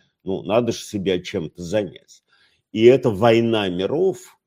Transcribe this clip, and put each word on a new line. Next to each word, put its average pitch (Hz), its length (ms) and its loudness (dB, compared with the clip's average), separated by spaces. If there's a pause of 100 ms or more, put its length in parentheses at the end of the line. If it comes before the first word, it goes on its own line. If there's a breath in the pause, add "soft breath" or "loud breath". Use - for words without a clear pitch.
(240 soft breath)
ну, 92 180 -6
надо 110 300 -2
ж - 60 -10
себя 92 440 -4
чем-то 87 400 -10
занять. 90 600 -8 (500)
И 110 140 2
эта 131 240 6
война 113 600 2
миров 135 760 -4